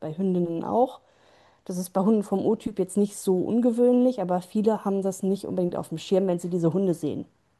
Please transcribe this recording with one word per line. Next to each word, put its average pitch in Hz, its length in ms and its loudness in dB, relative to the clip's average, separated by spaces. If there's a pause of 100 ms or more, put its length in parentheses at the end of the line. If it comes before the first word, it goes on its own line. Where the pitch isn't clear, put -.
Bei 156 160 -8
Hündinnen 175 480 0
auch. - 360 0 (640)
Das 185 120 -6
ist 180 120 -8
bei 190 120 0
Hunden 214 220 4
vom 190 220 -2
Urtyp 214 320 -2
jetzt 180 180 -2
nicht 202 200 0
so 185 220 0
ungewöhnlich, 247 840 2
aber 180 200 0
viele 214 420 0
haben 196 180 0
das 190 200 -4
nicht 196 240 -2
unbedingt 180 300 -2
auf - 140 -8
dem 165 80 -6
Schirm, 190 280 0
wenn 175 140 0
sie 175 100 -6
diese 170 220 2
Hunde 185 220 2
sehen. 147 320 -6 (340)